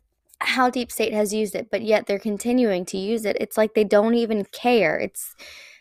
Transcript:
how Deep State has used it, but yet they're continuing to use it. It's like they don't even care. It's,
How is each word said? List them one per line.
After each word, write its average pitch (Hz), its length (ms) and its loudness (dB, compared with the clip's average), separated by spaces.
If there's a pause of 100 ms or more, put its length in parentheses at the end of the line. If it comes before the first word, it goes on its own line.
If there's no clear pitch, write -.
(380)
how 254 320 0
Deep 240 220 -4
State 220 200 -2
has 208 220 0
used 214 220 -2
it, - 120 -6
but 202 140 -4
yet 214 240 2
they're 202 140 -2
continuing 214 640 0
to - 100 -8
use 208 280 -2
it. 196 160 -2
It's - 180 -4
like 214 160 2
they 214 80 4
don't 208 320 4
even 220 300 0
care. 220 520 2
It's, - 380 -8 (460)